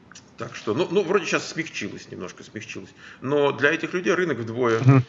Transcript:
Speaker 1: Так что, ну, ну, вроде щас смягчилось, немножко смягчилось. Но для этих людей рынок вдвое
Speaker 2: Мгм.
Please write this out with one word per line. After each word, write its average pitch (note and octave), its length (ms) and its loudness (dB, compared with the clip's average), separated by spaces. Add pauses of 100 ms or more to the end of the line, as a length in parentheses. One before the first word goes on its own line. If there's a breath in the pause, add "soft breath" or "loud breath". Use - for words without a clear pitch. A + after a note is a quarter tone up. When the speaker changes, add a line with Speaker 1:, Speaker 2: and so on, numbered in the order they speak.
(380)
Speaker 1:
Так - 180 -12
что, G#2+ 180 -4
ну, E3+ 160 -2
ну, F#3+ 140 2
вроде E3 220 0
щас D#3 220 -2
смягчилось, G2 640 -10
немножко F#2 340 -12
смягчилось. - 500 -14 (260 loud breath)
Но C#3+ 320 2
для C3 200 2
этих E3 220 -4
людей F#3 200 2
рынок E3 240 0
вдвое A#2 460 0
Speaker 2:
Мгм. C3 240 8